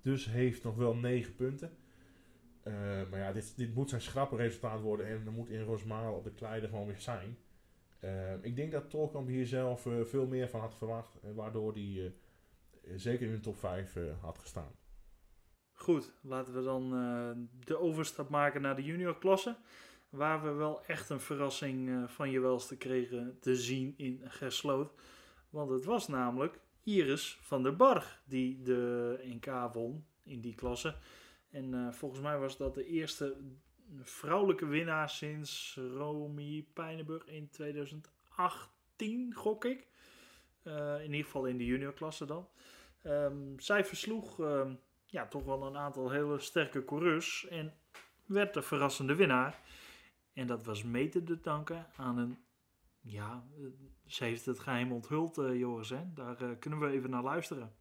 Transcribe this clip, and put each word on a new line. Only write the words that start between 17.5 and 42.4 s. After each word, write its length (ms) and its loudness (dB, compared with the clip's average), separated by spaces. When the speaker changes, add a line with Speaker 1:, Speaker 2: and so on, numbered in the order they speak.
Speaker 2:
de 120 0
overstap 500 0
maken 340 4
naar 140 2
de 80 -2
juniorklasse. 720 4
Waar 340 2
we 80 0
wel 340 0
echt 260 -4
een 100 -2
verrassing, 680 0
eh, 200 0
van 220 -2
je 100 4
welste 360 2
kregen 640 0
te 160 6
zien 400 0
in 280 -4
Gersloot. 680 0
Want 200 -2
het 140 2
was 240 2
namelijk 520 0
Iris 580 4
van 220 0
der 140 4
Barg 500 8
die 360 0
de 600 4
N 160 -8
K 360 -2
won 300 -2
in 180 -10
die 140 -6
klasse. 420 -2
En, 240 -4
eh, 180 -2
volgens 280 -8
mij 180 0
was 180 -2
dat 180 -2
de 120 -4
eerste 500 -2
vrouwelijke 680 2
winnaar 440 2
sinds 680 -6
Romy 760 -4
Pijnenburg 540 -6
in 220 -10
tweeduizend 600 -6
achttien, 1080 -2
gok 300 0
ik. 240 -2
Eh, 360 -2
in 120 -6
ieder 140 0
geval 220 -2
in 100 0
de 100 -2
juniorklasse 580 -2
dan. 240 -6